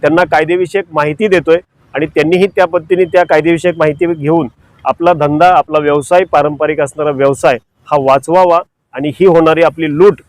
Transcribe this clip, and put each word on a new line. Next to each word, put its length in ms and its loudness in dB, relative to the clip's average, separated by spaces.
त्यांना 220 2
कायदेविषयक 680 -2
माहिती 360 -2
देतोय 300 2
आणि 100 -4
त्यांनीही 420 0
त्या 180 0
पद्धतीने 400 -2
त्या 180 0
कायदेविषयक 540 -2
माहिती 360 -2
घेऊन 340 -2
आपला 280 0
धंदा, 440 2
आपला 220 0
व्यवसाय, 440 0
पारंपरिक 560 -2
असणारा 300 -4
व्यवसाय 480 0
हा 140 -2
वाचवावा 600 2
आणि 160 -6
ही 160 -2
होणारी 360 4
आपली 360 -2
लूट 320 4